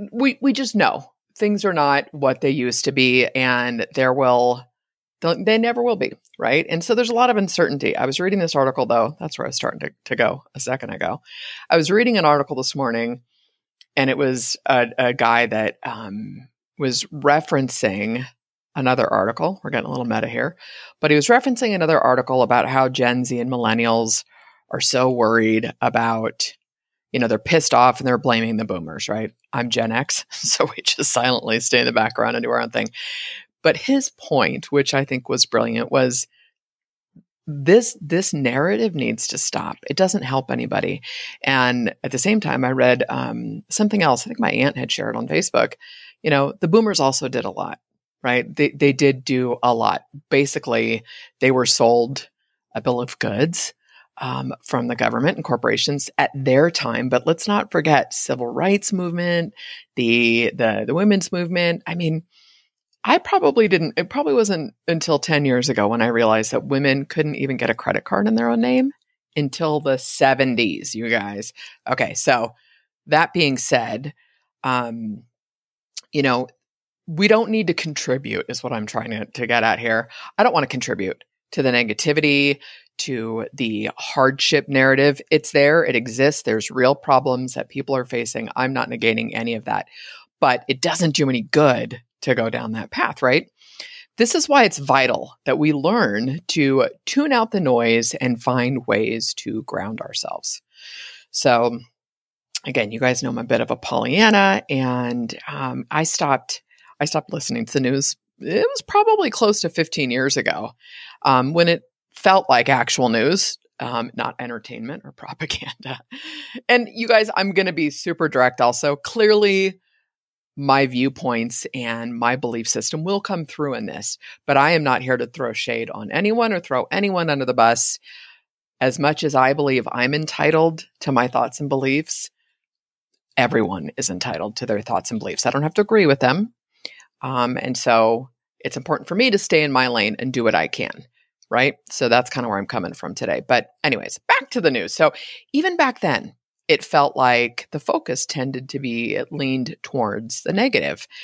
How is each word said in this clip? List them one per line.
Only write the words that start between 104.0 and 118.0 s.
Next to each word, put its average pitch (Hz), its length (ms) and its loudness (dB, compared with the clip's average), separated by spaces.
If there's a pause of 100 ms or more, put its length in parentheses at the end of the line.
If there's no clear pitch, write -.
and, 123 640 -4 (120)
um, 131 420 -8
I 156 140 -2
stopped, - 580 -2 (380)
I 147 60 -2
stopped - 280 -4
listening 117 320 -6
to - 80 -8
the 143 60 2
news. 135 360 0 (220)
It 208 300 0
was 539 200 -6
probably 415 440 2
close 208 300 2
to 170 80 -2
fifteen 156 420 -2
years 131 260 0
ago, 117 340 -2 (520)
um, 135 300 4
when 170 140 4
it 170 160 2 (320)
felt 190 340 4
like 120 200 4
actual 127 400 2
news, 131 480 0 (220)
um, 120 340 -6
not 123 260 -6
entertainment 120 640 -12
or 143 60 -20
<laughs> 131 40 -20
propaganda. - 840 -12 (680)
And 240 240 2
you 226 140 -6
guys, 220 280 4
I'm 196 160 0
gonna 185 220 0
be 151 160 -2
super 165 400 -4